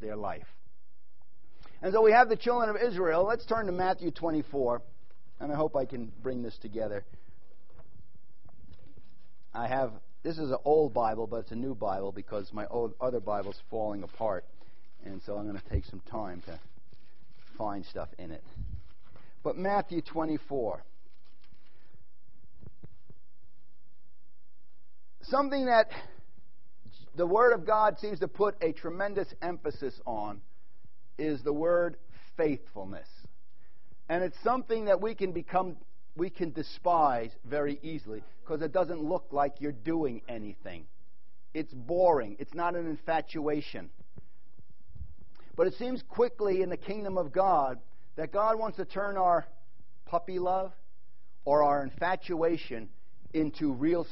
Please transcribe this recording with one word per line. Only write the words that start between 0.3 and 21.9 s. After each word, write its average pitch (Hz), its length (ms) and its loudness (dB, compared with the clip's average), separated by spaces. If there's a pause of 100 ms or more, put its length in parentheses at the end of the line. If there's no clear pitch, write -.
And 185 100 2
so 220 80 8
we 220 100 10
have 240 160 10
the 220 80 4
children 240 340 2
of 208 60 0
Israel. 180 480 4
Let's 226 220 0
turn 226 220 2
to 180 40 0
Matthew 180 400 2
twenty-four, 143 720 0 (580)
and 143 120 -2
I 143 40 -2
hope 156 200 2
I 131 100 2
can 120 260 -4 (100)
bring 127 220 -2
this 110 180 -4
together. 104 440 -2 (2500)
I 117 140 -2
have, 131 240 2 (320)
this 160 140 -2
is 147 140 -2
an 131 120 2
old 147 300 6
Bible, 113 340 2
but 117 100 -2
it's 113 140 -4
a 113 40 -4
new 127 200 -2
Bible 98 360 -2
because 98 420 -4
my 107 140 -4
old, 117 320 0
other 123 200 0
Bible's 101 400 -2 (100)
falling 107 340 -2
apart, 95 420 -2 (600)
and 95 200 -6
so 104 120 -2
I'm 104 100 -2
gonna 98 140 -4 (100)
take 107 140 2
some 92 240 -6
time 90 360 -4
to 85 140 -6 (1000)
find 101 280 -2
stuff 85 320 -4
in 82 140 -6
it. 76 120 -6 (1000)
But 147 140 -2
Matthew 185 440 0
twenty-four. 143 840 -2 (4000)